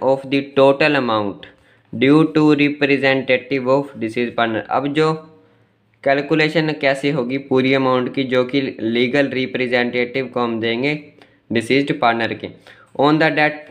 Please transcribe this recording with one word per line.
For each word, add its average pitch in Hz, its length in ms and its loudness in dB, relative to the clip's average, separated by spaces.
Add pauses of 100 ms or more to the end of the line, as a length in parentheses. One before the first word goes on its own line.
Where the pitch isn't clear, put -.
of 135 260 0
the 139 100 0 (180)
total 139 380 4
amount 107 540 -2 (420)
due 139 300 4 (140)
to 156 60 4 (180)
representative 135 1120 0
of 139 220 0 (100)
deceased 113 340 -4
partner। 113 340 -2
अब 131 240 -2
जो 156 180 2 (920)
कैलकुलेशन 156 760 0
कैसे 139 300 0
होगी 135 300 -2
पूरी 131 340 2
अमाउंट 127 400 0
की, 139 100 0
जो 127 200 0
कि 135 160 -2 (200)
लीगल 123 500 0
रिप्रेजेंटेटिव 123 960 -2
को 123 140 -6
हम 117 200 -2
देंगे 123 380 -2 (540)
डिसीज्ड 127 480 0
पार्टनर 113 340 0
के। 98 140 -10 (520)
On 151 200 4
the 160 160 2
death 151 240 0 (100)